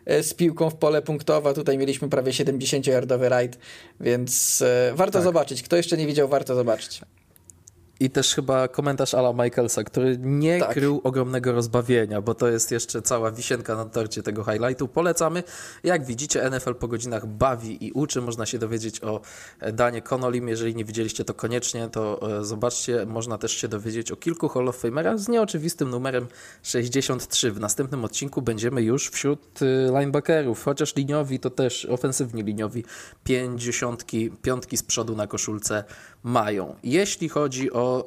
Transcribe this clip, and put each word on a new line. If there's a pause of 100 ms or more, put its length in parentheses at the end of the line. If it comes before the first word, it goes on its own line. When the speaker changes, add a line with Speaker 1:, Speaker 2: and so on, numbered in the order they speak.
Speaker 1:
e,
z
piłką
w
pole
punktowe.
Tutaj
mieliśmy
prawie
siedemdziesięciojardowy
rajd, (420)
więc,
e,
warto
Speaker 2:
Tak.
Speaker 1:
zobaczyć.
Kto
jeszcze
nie
widział,
warto
zobaczyć. (1040)
Speaker 2:
I
też
chyba
komentarz
Ala
Michaelsa,
który
nie
Speaker 1:
Tak.
Speaker 2:
krył
ogromnego
rozbawienia,
bo
to
jest
jeszcze
cała
wisienka
na
torcie
tego
highlightu.
Polecamy. (420)
Jak
widzicie,
N
F
L
po
godzinach
bawi
i
uczy.
Można
się
dowiedzieć
o, (400)
e,
Danie
Connollym.
Jeżeli
nie
widzieliście,
to
koniecznie
to,
e,
zobaczcie.
Można
też
się
dowiedzieć
o
kilku
Hall
of
Famerach
z
nieoczywistym
numerem (360)
sześćdziesiąt
trzy.
W
następnym
odcinku
będziemy
już
wśród, (220)
e,
linebackerów,
chociaż
liniowi
to
też,
ofensywni
liniowi, (400)
pięćdziesiątki, (120)
piątki
z
przodu
na
koszulce (380)
mają.
Jeśli
chodzi
o, (160)